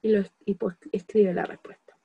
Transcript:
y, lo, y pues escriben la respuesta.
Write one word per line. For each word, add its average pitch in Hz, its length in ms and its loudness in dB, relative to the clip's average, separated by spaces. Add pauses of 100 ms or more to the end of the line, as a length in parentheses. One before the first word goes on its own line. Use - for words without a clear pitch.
y, 220 80 0
lo, 202 140 4 (220)
y 196 100 -2
pues 190 220 -6 (140)
escriben 190 440 0
la - 100 -2
respuesta. - 600 -18